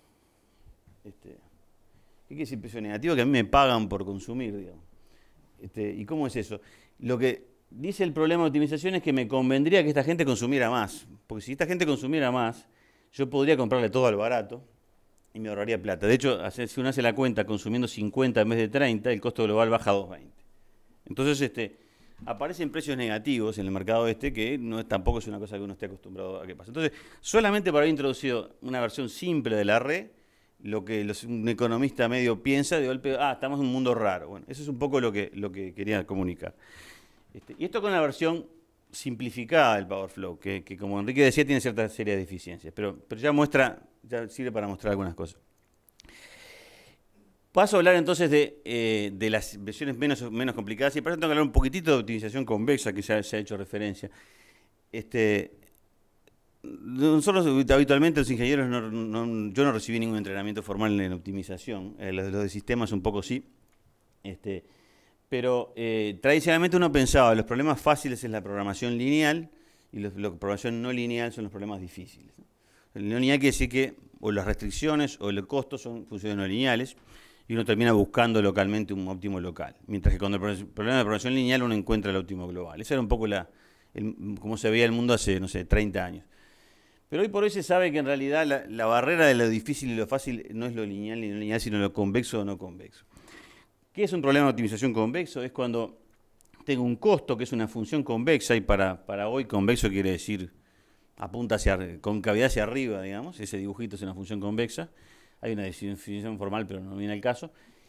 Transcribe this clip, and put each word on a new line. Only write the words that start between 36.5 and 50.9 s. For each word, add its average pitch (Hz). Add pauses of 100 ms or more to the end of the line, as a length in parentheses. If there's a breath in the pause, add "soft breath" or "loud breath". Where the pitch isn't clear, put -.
Este, -
y 160
esto 190
con 202
la 175
versión 160 (440)
simplificada 120
del 98
Power 98
Flow, 92
que, 98
que 98
como 101
Enrique 127
decía, 135
tiene 135
cierta 110
serie 104
de 95
deficiencias, 87
pero, 104 (100)
pero 110
ya 147
muestra, 143 (220)
ya 117
sirve 127
para 107
mostrar 101
algunas 98
cosas. 85 (2000 loud breath)
Paso 202
a -
hablar 180
entonces 170
de, 147
eh, 110
de 107
las 104
versiones 120
menos, 123
menos 120
complicadas, 113